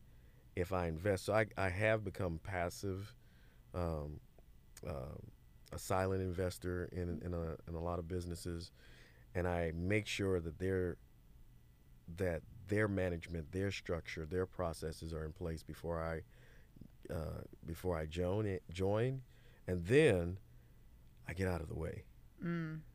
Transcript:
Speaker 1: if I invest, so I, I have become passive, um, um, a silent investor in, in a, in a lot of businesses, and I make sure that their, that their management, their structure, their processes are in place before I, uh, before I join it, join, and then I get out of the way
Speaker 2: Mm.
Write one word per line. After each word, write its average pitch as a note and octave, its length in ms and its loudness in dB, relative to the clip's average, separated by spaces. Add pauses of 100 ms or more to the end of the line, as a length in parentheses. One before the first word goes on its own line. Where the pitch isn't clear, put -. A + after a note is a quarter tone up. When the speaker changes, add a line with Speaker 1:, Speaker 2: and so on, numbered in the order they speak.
(560)
Speaker 1:
if F2+ 160 0
I F2 160 4
invest, F#2 380 2
so G2+ 80 2
I, A2 140 6 (100)
I F#2+ 120 2
have G#2+ 340 4
become F2+ 400 0
passive, F#2+ 720 -2 (600)
um, D#2 460 0 (680)
um, C#2 320 -6 (540)
a - 60 -6
silent F#2+ 420 2
investor F2+ 720 0
in, F2 320 0
in F2 80 -2
a, E2 220 -2 (120)
in E2 80 -6
a D#2+ 80 -2
lot F2 160 0
of E2 80 -4
businesses, F2 640 -4 (600)
and F2+ 140 4
I E2+ 280 4
make G2+ 320 2
sure F#2+ 320 2
that D#2+ 200 -4
their, F#2 360 2 (1200)
that F2 240 2 (260)
their G#2+ 200 4
management, E2+ 640 0
their F#2+ 200 0
structure, E2 540 -4
their F2+ 200 2
processes D#2+ 680 -2
are D#2 120 -4
in D#2 80 -6
place E2 300 -4
before E2 380 -2
I, E2 200 -2 (920)
uh, D#2+ 280 -2 (240)
before E2 320 0
I D#2 80 0
join F2+ 400 2
it, F#2+ 260 0
join, G#2+ 500 2 (460)
and F2+ 180 0
then F#2+ 520 8 (920)
I E2+ 60 -4
get F#2 140 2
out E2+ 140 2
of D#2+ 60 -6
the D#2 80 -6
way D#2 280 -4 (400)
Speaker 2:
Mm. E3 380 -2 (140)